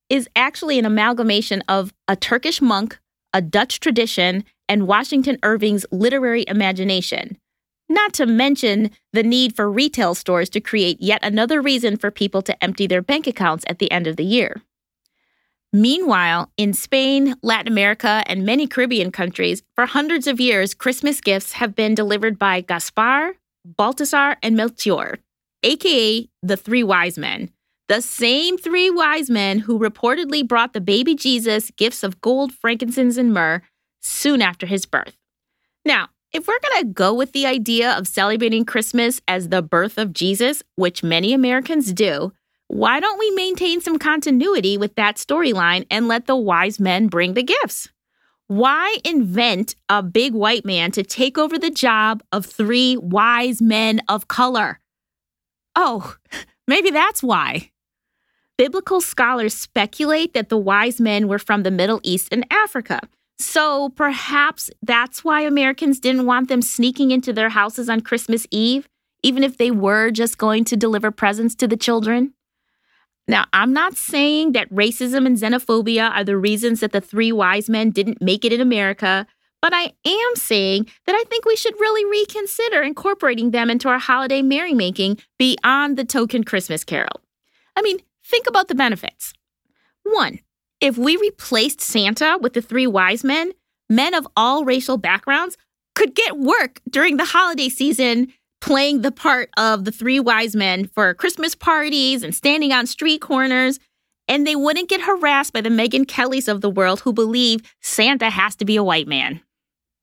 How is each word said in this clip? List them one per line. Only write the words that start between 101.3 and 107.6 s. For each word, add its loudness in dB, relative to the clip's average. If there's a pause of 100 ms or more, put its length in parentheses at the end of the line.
parties 0
and -8
standing 0
on 2
street -2
corners, 0 (480)
and 2
they -2
wouldn't -2
get -2
harassed 0
by -4
the -2
Megyn 2
Kellys -2
of -2
the 0
world 0
who -2
believe 0 (200)